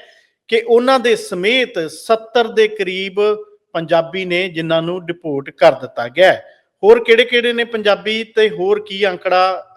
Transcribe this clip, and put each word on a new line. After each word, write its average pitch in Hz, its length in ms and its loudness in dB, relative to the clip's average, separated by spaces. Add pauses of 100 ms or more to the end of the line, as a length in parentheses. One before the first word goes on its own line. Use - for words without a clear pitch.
(480)
ਕਿ 226 200 0
ਉਹਨਾਂ 247 320 2
ਦੇ 226 160 0
ਸਮੇਤ 196 760 -4
ਸੱਤਰ 226 560 -2
ਦੇ 214 200 2
ਕਰੀਬ 190 480 -8 (580)
ਪੰਜਾਬੀ 165 520 -2
ਨੇ, 180 240 -2
ਜਿਨ੍ਹਾਂ 165 320 -2
ਨੂੰ 175 240 -6
ਡਿਪੋਰਟ 156 440 -8
ਕਰ 160 220 4
ਦਿੱਤਾ 123 360 -6
ਗਿਆ 160 260 4
ਹੈ। - 120 -8 (380)
ਹੋਰ 226 200 6
ਕਿਹੜੇ-ਕਿਹੜੇ 240 500 2
ਨੇ 233 100 -4
ਪੰਜਾਬੀ 214 600 -2
ਤੇ 220 260 0
ਹੋਰ 196 380 -2
ਕੀ 196 200 -2
ਅੰਕੜਾ 185 680 -2